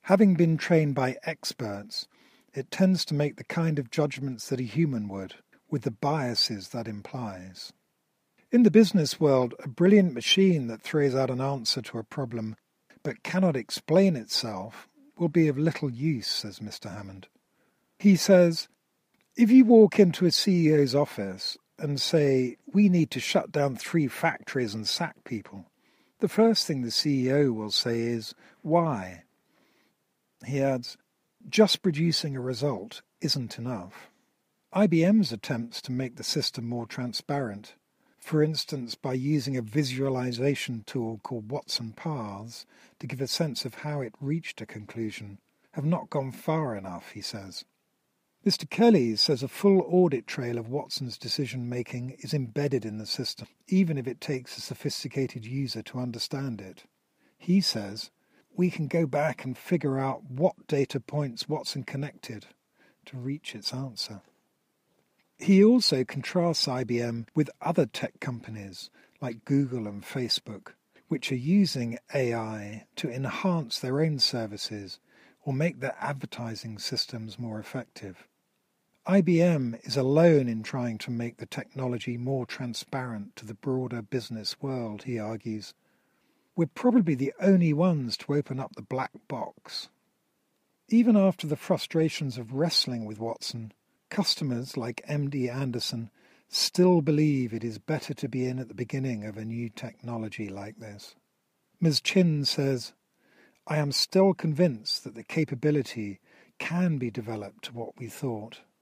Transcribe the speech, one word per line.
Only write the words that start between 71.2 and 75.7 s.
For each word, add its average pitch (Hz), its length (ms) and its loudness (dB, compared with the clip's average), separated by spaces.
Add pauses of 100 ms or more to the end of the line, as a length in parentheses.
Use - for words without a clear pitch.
are 131 40 -2
using 131 640 2 (160)
A 123 200 0
I 110 520 -8 (100)
to 143 140 -6
enhance 143 720 -4
their 131 220 -2
own 156 180 0
services 104 800 -6 (420)
or 143 100 -6
make 151 280 -2